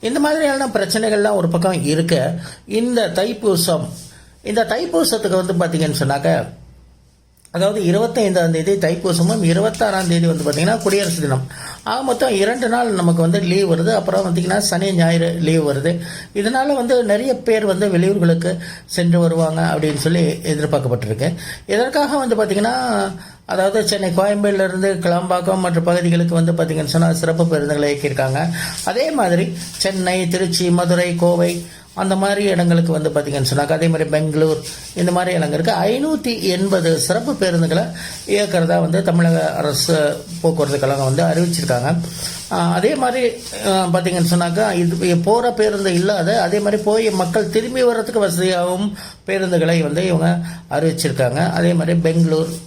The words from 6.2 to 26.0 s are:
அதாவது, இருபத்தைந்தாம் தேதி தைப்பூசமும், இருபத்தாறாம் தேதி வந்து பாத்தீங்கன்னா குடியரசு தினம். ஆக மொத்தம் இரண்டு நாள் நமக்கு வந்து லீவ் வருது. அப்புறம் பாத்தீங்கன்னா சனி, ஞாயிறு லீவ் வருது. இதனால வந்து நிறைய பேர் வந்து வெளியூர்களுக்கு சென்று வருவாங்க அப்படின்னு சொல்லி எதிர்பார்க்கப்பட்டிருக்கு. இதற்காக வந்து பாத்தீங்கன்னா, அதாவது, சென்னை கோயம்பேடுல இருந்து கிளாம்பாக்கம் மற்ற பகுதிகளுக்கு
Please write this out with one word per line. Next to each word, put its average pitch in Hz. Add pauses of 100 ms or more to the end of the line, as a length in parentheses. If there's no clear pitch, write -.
அதாவது, 202
இருபத்தைந்தாம் 185
தேதி 160
தைப்பூசமும், 170
இருபத்தாறாம் 190
தேதி 170
வந்து 165
பாத்தீங்கன்னா 180
குடியரசு 180
தினம். 131 (360)
ஆக 247
மொத்தம் 262
இரண்டு 226
நாள் 233
நமக்கு 170
வந்து 170
லீவ் 180
வருது. 170
அப்புறம் 185
பாத்தீங்கன்னா 180
சனி, 190
ஞாயிறு 170
லீவ் 156
வருது. 156 (340)
இதனால 262
வந்து 247
நிறைய 220
பேர் 220
வந்து 190
வெளியூர்களுக்கு 175 (280)
சென்று 170
வருவாங்க 165
அப்படின்னு 156
சொல்லி 165
எதிர்பார்க்கப்பட்டிருக்கு. 135 (320)
இதற்காக 262
வந்து 226
பாத்தீங்கன்னா, 202 (720)
அதாவது, 196
சென்னை 196
கோயம்பேடுல 196
இருந்து 190
கிளாம்பாக்கம் 175
மற்ற 175
பகுதிகளுக்கு 170